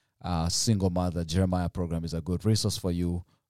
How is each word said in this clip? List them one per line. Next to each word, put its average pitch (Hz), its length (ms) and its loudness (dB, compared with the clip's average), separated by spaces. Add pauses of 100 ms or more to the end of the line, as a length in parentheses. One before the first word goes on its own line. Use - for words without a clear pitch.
(220)
uh, 85 280 0
Single 98 400 2
Mother 87 340 0
Jeremiah 90 460 2
program 82 340 -4
is 82 100 -6
a 82 80 -4
good 87 240 -4
resource 107 320 2
for 92 140 -2
you. 87 320 -2 (260)